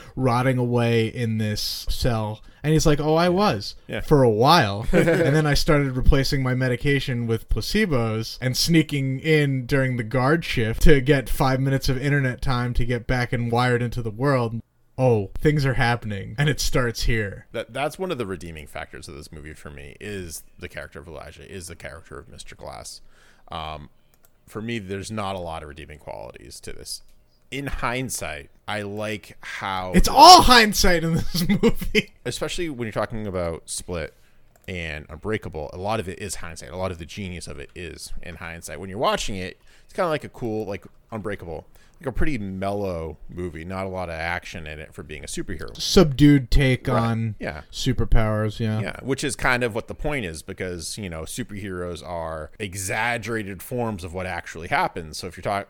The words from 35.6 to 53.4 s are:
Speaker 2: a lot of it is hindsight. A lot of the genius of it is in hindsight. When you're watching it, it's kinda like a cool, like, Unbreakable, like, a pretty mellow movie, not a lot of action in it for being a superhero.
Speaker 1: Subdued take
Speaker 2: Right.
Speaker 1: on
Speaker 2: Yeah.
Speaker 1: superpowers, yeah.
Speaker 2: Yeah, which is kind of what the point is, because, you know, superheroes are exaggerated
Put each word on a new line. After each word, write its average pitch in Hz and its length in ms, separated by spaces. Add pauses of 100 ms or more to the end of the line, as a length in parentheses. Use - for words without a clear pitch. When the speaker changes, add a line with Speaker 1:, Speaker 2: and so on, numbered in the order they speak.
Speaker 2:
a - 40
lot 104 220
of 87 100
it 87 100
is 98 160
hindsight. 80 340
A 85 80
lot 92 140
of 82 80
the 82 60
genius 90 420
of 78 120
it 69 140
is - 480
in 78 140
hindsight. 82 440
When 98 100
you're 95 100
watching 165 380
it, 92 200 (280)
it's - 80
kinda 185 160
like 151 160
a 101 40
cool, 110 380
like, 98 180 (260)
Unbreakable, 92 540 (340)
like, - 80
a 127 40
pretty 110 280
mellow 95 800 (120)
movie, 85 340
not 95 220
a 95 40
lot 92 200
of 82 60
action 82 500
in 76 140
it 78 140
for - 100
being 76 200
a - 40
superhero. - 520
Speaker 1:
Subdued 143 720
take 131 380
Speaker 2:
Right. 127 100
Speaker 1:
on 113 400
Speaker 2:
Yeah. 76 240 (100)
Speaker 1:
superpowers, 107 880
yeah. 107 200
Speaker 2:
Yeah, 95 240
which 127 200
is 131 120
kind 123 280
of 110 120
what 110 120
the 104 60
point 143 320
is, 80 160
because, 90 560
you 101 120
know, 80 140
superheroes 90 840
are 80 420 (420)
exaggerated 110 720